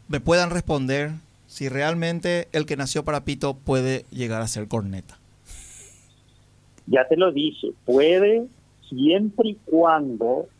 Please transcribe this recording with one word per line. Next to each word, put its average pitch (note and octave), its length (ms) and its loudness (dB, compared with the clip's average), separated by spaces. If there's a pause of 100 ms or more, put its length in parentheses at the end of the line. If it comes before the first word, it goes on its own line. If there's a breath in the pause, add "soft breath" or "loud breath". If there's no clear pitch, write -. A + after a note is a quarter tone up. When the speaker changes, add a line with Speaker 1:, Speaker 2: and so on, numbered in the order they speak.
Speaker 1:
me D3 120 -4
puedan E3+ 300 2
responder C#3+ 600 -2 (360)
si - 220 -8
realmente E3+ 840 -2
el D#3 140 -2
que D3 100 -4
nació C#3 280 -4
para D3 200 -4
pito C#3 300 -4
puede C3 560 -2
llegar A2+ 300 -4
a A2+ 80 -4
ser G#2+ 180 -8
corneta. G2 520 -6 (1700 loud breath)
Speaker 2:
Ya C3 200 4
te D#3+ 100 2
lo F3+ 160 4
dije, C#3+ 360 -4 (160)
puede F#3 600 4 (420)
siempre G3+ 640 2
y G3+ 40 -8 (120)
cuando C#3+ 800 2 (140)